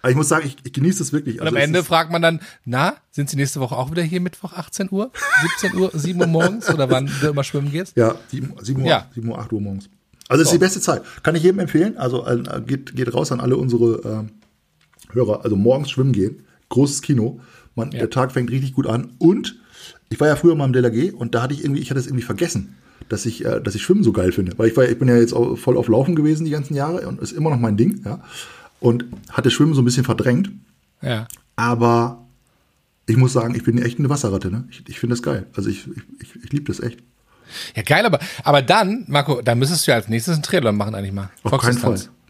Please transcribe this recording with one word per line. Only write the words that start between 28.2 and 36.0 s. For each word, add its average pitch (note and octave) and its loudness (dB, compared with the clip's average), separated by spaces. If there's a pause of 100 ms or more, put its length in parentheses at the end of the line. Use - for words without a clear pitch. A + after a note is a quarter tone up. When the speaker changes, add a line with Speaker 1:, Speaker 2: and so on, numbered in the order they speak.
Speaker 1:
Und A#2+ 4 (260)
hatte B2+ 2
Schwimmen D3+ 4
so C3+ 4
ein A#2+ 4
bisschen B2 2
verdrängt. C3 0 (500)
Speaker 2:
Ja. A2+ -6 (280)
Speaker 1:
Aber A#2 0 (800)
ich A2+ 2
muss B2+ 6
sagen, A#2 0
ich - -6
bin A#2 2
echt A#2+ -4
eine C#3 0
Wasserratte, G2 -2
ne? B2 -6
Ich, - -20
ich - -16
finde A#2+ 0
das A#2+ -8
geil. - -4
Also G2 -4
ich, - -8
ich, - -14 (320)